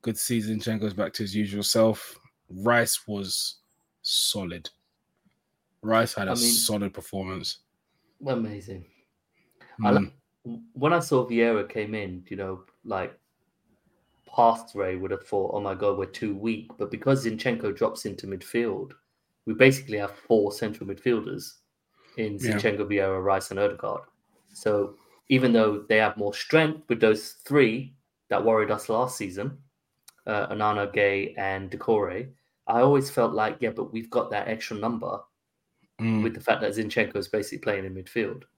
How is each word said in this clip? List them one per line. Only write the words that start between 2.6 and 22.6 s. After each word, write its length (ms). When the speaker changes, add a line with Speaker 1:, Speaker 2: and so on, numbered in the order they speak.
Speaker 1:
was 500
solid. 680
Rice 320
had 140
a 40
Speaker 2:
I 40
mean, 80
Speaker 1:
solid 400
performance. 680
Speaker 2:
amazing. 600
I 80
Speaker 1:
Mm. 40
Speaker 2:
like, 180
when 200
I 60
saw 280
Vieira 420
came 260
in, 340
you 80
know, 260
like, 320
past 500
Ray 200
would 160
have 160
thought, 260
"Oh 60
my 160
God, 220
we're 80
too 300
weak." 420
But 140
because 340
Zinchenko 500
drops 300
into 220
midfield, 680
we 80
basically 440
have 180
four 360
central 380
midfielders 680
in 200
Speaker 1:
Yeah. 200
Speaker 2:
Zinchenko, 300